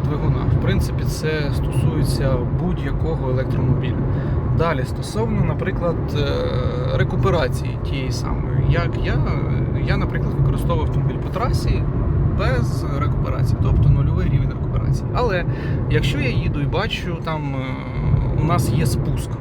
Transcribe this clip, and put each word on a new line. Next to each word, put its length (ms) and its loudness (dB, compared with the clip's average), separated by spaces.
двигуна. 420 0
В 40 -2
принципі, 400 0
це 260 -2
стосується 760 0
будь-якого 680 -2
електромобіля. 680 0
Далі, 280 2
стосовно, 600 -2
наприклад, 500 -2
е, 800 0
рекуперації 880 0
тієї 280 -2
самої. 580 0
Як 220 2
я, 120 0
я, 120 2
наприклад, 420 -2
використовую 480 0
автомобіль 300 0
по 120 -4
трасі 540 0
без 480 0
рекуперації, 640 0
тобто 260 6
нульовий 400 4
рівень 200 2
рекуперації. 640 -2
Але 320 0
якщо 300 2
я 100 0
їду 320 0
і 40 0
бачу, 580 -2
там, 180 -4
е, 840 0
у 40 2
нас 280 2
є 120 2
спуск 440 -2